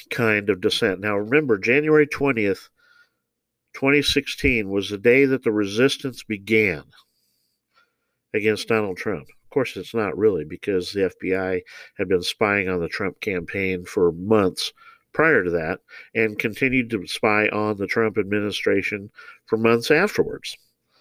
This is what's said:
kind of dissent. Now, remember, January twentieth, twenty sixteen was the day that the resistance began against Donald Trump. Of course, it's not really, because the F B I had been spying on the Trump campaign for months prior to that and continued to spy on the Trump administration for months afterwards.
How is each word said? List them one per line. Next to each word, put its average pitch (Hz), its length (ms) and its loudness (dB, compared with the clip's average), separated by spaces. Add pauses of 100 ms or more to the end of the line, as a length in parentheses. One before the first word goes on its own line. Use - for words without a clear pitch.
(100)
kind 107 380 0
of 95 120 0
dissent. 98 400 0
Now, 104 160 -2
remember, 113 420 0
January 147 480 4
twentieth, 117 640 -2 (1040)
twenty 143 300 2
sixteen 127 680 -2
was 98 180 -2
the 101 100 -6
day 120 260 6
that 131 180 2
the - 80 0
resistance 113 720 0
began 101 600 0 (1500)
against 107 360 -2
Donald 107 300 0
Trump. 90 240 -6
Of - 280 -20
course, - 260 -2
it's 92 180 -12
not 101 220 -2
really, 95 280 2
because 90 480 -4
the 98 140 0
F 87 140 -6
B 92 140 -2
I 92 260 -2 (380)
had 98 100 -4
been 90 140 2
spying 101 460 0
on 92 100 -2
the 85 80 -2
Trump - 340 -6
campaign 92 640 -4
for 90 280 2
months 95 600 0 (400)
prior 147 300 2
to 90 80 -2
that 82 300 -2 (340)
and 110 240 0
continued 123 520 0
to 101 180 -4
spy 107 400 2
on 107 300 -2
the 98 100 -4
Trump 110 280 0
administration 101 960 -2 (360)
for 113 100 0
months 113 340 4
afterwards. - 640 0 (440)